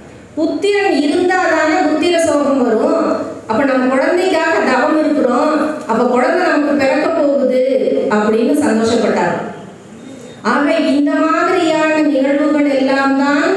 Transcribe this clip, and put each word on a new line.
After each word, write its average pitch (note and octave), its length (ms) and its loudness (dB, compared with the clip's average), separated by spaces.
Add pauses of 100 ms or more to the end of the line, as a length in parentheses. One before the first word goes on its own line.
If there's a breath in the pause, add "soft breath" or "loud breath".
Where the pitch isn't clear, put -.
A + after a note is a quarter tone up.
(340 loud breath)
புத்திரன் E4+ 680 0
இருந்தா F4+ 440 2
தானே D#4+ 300 0
புத்திர E4 500 2
சோகம் C#4 400 2
வரும். B3+ 480 0 (340)
அப்ப C4+ 180 0
நம்ம C4 300 0
குழந்தைக்காக E4 640 0 (140)
தவம் D4+ 260 0
இருக்கிறோம், C#4+ 880 0
அப்ப A#3 160 0
குழந்தை B3+ 420 0
நமக்கு D4 280 0
பிறக்க C4+ 340 0
போகுது B3+ 540 0 (460)
அப்படின்னு G#3+ 460 0 (100)
சந்தோஷப்பட்டாராம். A3 800 0 (960 loud breath)
ஆக C#4+ 320 0
இந்த D4 400 2
மாதிரியான D#4+ 880 0
நிகழ்வுகள் C#4+ 760 2
எல்லாம் C4+ 420 0
தான் C#4+ 240 0 (140)